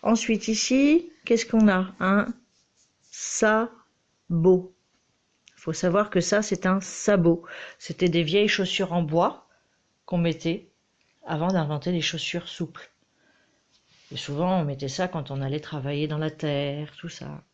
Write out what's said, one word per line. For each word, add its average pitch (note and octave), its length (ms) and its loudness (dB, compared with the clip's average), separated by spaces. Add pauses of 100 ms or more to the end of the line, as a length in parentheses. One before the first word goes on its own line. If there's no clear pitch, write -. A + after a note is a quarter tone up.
Ensuite, A3 460 0
ici, C#4 640 2 (140)
qu'est-ce A3+ 220 2
qu'on A3 220 6
a? F#3 320 2
Un G3 340 2 (760)
sabot. - 1600 0 (800)
Faut - 160 -8
savoir F#3 380 0
que - 100 2
ça, G#3 220 2
c'est G#3 240 -4
un F#3+ 140 2
sabot. E3+ 640 2 (340)
C'était - 300 -2
des E3+ 140 2
vieilles F#3 260 2
chaussures F#3 440 -2
en F3 100 0
bois E3 440 0 (600)
qu'on F3+ 120 -2
mettait E3 500 -2 (560)
avant E3 280 -2
d'inventer D3+ 400 0
les F3 80 0
chaussures E3 480 -6
souples. - 420 -10 (1200)
Et C3+ 60 -14
souvent, E3 440 0
on D#3+ 40 0
mettait C#3+ 240 -4
ça F3+ 200 -2
quand E3 220 -8
on C#3 100 -6
allait C#3 200 -2
travailler D3 480 -4
dans D3+ 100 -4
la D#3 120 -2
terre, D3 680 -4
tout - 120 -14
ça. D3 340 -14 (100)